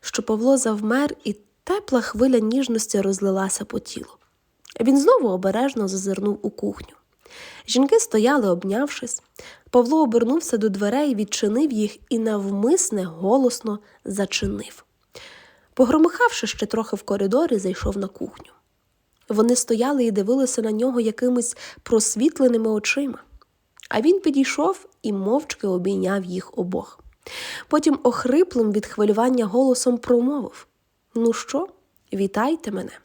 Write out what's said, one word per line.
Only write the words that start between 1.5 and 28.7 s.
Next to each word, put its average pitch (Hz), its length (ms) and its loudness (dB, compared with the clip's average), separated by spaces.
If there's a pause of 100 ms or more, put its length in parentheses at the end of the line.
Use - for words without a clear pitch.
тепла 359 380 0
хвиля 240 380 2
ніжності 226 640 0
розлилася 196 640 -2
по - 140 -8
тілу. - 320 -14 (680)
Він 269 200 4
знову 339 300 4
обережно 202 580 0
зазирнув 196 540 -4
у 214 80 -4
кухню. - 460 -8 (720)
Жінки 277 320 4
стояли, 233 500 2
обнявшись. 202 760 -4 (460)
Павло 247 320 4
обернувся 233 560 2
до 214 120 0
дверей, 220 460 0
відчинив 220 560 0
їх 214 260 -2 (120)
і 226 100 0
навмисне 208 840 0
голосно 208 760 0 (260)
зачинив. 202 800 -6 (880)
Погромихавши 320 760 2
ще - 180 -4
трохи 220 300 -4
в - 80 -10
коридорі, 208 560 0
зайшов 190 380 -4
на 196 100 -4
кухню. - 440 -14 (800)
Вони 226 260 4
стояли 247 500 0
і 226 60 2
дивилися 240 500 0
на 220 100 -2
нього 240 280 0
якимись 240 580 0 (260)
просвітленими 226 840 2
очима. 220 500 -2 (680)
А 220 120 0
він 349 180 4
підійшов 285 680 0 (160)
і 214 120 -4
мовчки 208 540 -2
обійняв 190 580 -2
їх 180 320 -10
обох. - 420 -6 (680)
Потім 302 360 2
охриплим 247 680 2